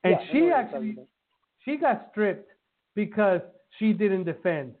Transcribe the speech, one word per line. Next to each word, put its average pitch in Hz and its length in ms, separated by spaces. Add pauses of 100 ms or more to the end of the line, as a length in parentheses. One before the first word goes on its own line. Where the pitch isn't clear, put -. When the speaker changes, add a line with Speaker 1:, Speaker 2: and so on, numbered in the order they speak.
Speaker 1:
And 185 80
Speaker 2:
Yeah, - 60
I - 80
Speaker 1:
she 220 60
Speaker 2:
know 277 60
what 339 80
you're 349 80
Speaker 1:
actually, 220 240
Speaker 2:
talking 214 140
about. 127 140 (580)
Speaker 1:
she 294 120
got 277 340
stripped 208 400 (420)
because 208 480 (360)
she 220 140
didn't 202 320
defend. 156 580